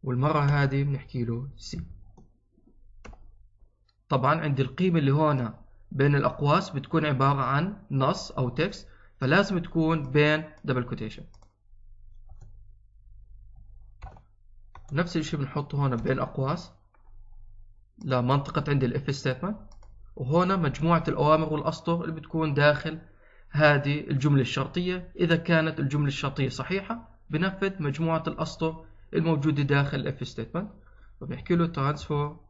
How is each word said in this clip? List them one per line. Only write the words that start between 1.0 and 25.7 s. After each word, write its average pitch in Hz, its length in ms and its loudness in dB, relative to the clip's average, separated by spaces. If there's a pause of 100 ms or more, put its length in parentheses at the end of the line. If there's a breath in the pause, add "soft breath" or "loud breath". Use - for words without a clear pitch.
له 117 320 -4
سي. - 300 -10 (2250)
طبعًا 143 320 2
عندي 139 220 0
القيمة 170 360 0
اللي 139 120 2
هون 139 440 2 (380)
بين 143 240 4
الأقواس 143 540 2
بتكون 151 360 -2
عبارة 139 360 2
عن 147 480 -2
نص 139 400 0
أو 127 180 -2
تكست، 165 400 -4 (300 soft breath)
فلازم 180 400 4
تكون 160 520 0
بين 151 340 4 (200)
double 127 180 0
quotation. 113 420 -8 (3750)
نفس 170 240 -2
الشيء 156 240 -2
بنحطه 139 380 -4
هون 135 180 2
بين 131 220 0
أقواس 135 540 -4 (1300)
لمنطقة 135 640 0
عندي 139 180 2
ال 120 140 -2
if 139 160 -4
statement، 175 400 -4 (600)
وهون 175 460 2
مجموعة 160 460 2
الأوامر 151 440 4
والأسطر 165 520 -2
اللي 160 100 -6
بتكون 156 400 -2
داخل 147 460 2 (500 soft breath)
هذه 147 500 4
الجملة 139 400 4
الشرطية. 175 760 -4
إذا 165 200 4
كانت 160 440 2